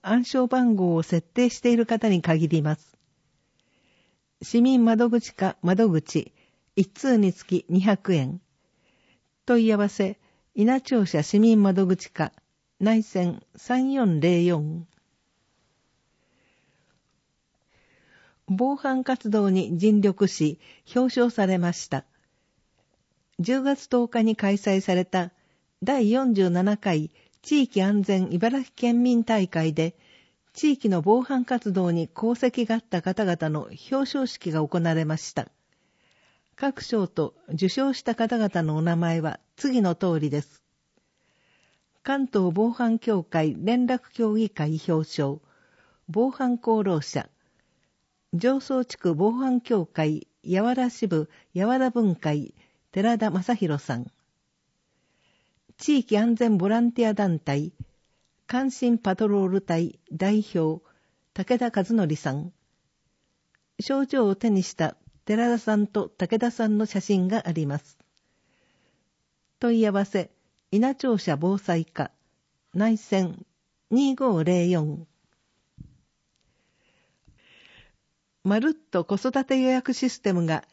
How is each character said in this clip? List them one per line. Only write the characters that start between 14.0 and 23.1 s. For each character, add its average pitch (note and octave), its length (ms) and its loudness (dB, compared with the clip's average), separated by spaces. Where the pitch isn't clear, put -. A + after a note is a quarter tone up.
零 E3+ 240 4
四。 E3 420 -2
防 B3+ 300 0
犯 C4 260 -2
活 B3 260 -4
動 G3+ 200 2
に F3+ 280 0
尽 G#3 220 4
力 G3 300 2
し、 D3+ 300 -2
表 B3+ 120 2
彰 A#3+ 220 2
さ G#3+ 160 -2
れ F#3 120 0
ま F3 160 0
し - 160 -14
た。 C3+ 160 -6